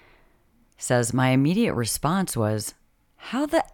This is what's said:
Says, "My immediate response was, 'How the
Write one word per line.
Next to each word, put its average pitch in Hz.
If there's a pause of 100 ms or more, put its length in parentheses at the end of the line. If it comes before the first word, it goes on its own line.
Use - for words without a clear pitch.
(760)
Says, 123
"My 131
immediate 160
response 151
was, 107 (420)
'How 277
the 320